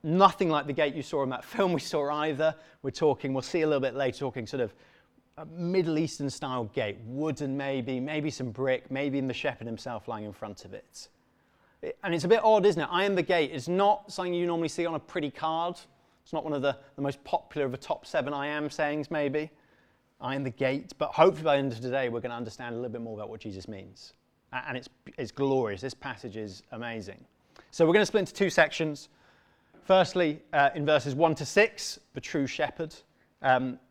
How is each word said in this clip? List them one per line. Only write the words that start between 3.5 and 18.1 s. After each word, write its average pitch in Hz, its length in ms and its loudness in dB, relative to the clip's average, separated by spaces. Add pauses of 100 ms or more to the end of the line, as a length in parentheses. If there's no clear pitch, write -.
a 156 40 4
little 147 140 4
bit 131 140 0
later, 131 260 -2
talking 127 260 -6
sort 131 160 -4
of 113 100 -2 (640)
a 160 80 -14
Middle 170 540 0
Eastern 147 320 -2
style 127 360 -4
gate, 104 380 -2
wooden 135 520 -4
maybe, 135 440 -2
maybe 151 300 -4
some 127 200 -6
brick, 127 400 0
maybe 139 280 -2
even 135 100 0
the 123 60 -4
shepherd 120 320 -4
himself 113 420 -8
lying 110 160 -8
in 104 80 -10
front 101 320 -14
of 95 100 -14
it. - 340 -18 (760)
It, - 200 -10
and 175 120 0
it's 151 100 0
a 175 40 0
bit 226 160 6
odd, 220 220 6
isn't 170 140 4
it? 143 100 -2
"I 180 140 2
am 202 120 2
the 180 60 4
gate." 165 300 2
It's 139 160 -6
not 202 440 2
something 180 200 -4
you 175 140 0
normally 170 220 0
see 170 180 -2
on 165 80 -2
a 156 60 -6
pretty 151 300 -4
card. 165 460 -2 (460)
It's - 100 -16
not 160 120 -4
one 156 80 -4
of 143 100 0
the, 135 140 2 (200)
the 143 60 -6
most 139 220 -4
popular - 420 -2
of 123 60 -4
the 127 60 -8
top - 280 -6
seven 143 260 -2